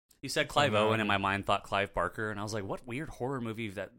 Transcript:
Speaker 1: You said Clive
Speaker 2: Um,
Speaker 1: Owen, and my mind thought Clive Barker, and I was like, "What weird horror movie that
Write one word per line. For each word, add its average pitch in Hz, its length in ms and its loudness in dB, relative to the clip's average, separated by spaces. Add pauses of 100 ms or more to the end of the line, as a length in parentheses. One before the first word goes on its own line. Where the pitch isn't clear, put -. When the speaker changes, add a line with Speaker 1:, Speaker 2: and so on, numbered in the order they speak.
(220)
Speaker 1:
You 139 80 -8
said 147 180 0
Clive 147 260 4
Speaker 2:
Um, 107 140 6
Speaker 1:
Owen, 110 120 4
and 107 80 0
my 101 100 4
mind 98 280 0
thought 101 160 2
Clive 101 320 0
Barker, 95 360 -2
and 104 100 -8
I - 20 -6
was 107 120 -6
like, 104 100 -4
"What 131 220 -8
weird 127 240 -8
horror 131 300 -6
movie 113 300 -6
that 95 280 -8